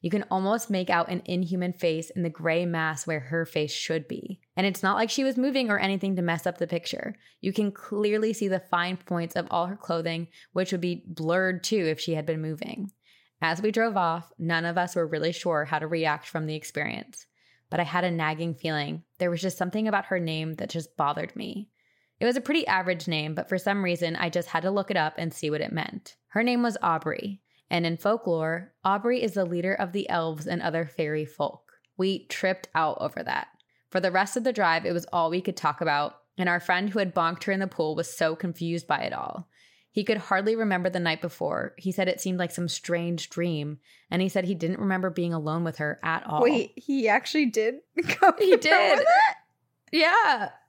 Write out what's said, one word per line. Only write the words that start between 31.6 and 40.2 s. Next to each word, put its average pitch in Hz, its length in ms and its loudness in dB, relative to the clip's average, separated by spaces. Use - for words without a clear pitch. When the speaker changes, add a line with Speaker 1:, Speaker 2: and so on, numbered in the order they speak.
Speaker 1:
We 190 300 0
tripped 185 500 -2
out 156 240 2
over - 240 -6
that. - 240 -4
For 185 80 0
the 185 140 0
rest 196 240 0
of 233 80 -2
the 254 80 0
drive, 165 340 2
it 175 60 0
was 170 200 -2
all 165 180 2
we 175 100 0
could 180 160 -4
talk 147 240 -2
about, 147 400 -2
and 185 100 2
our 175 120 2
friend 190 300 0
who 208 100 0
had 185 140 -2
bonked 170 300 0
her 196 80 0
in 190 80 0
the 190 60 -2
pool 156 300 -2
was - 180 -4
so 160 220 0
confused 170 500 -4
by 147 140 0
it - 140 -4
all. - 340 -8
He 208 140 -2
could 214 140 2
hardly 196 380 2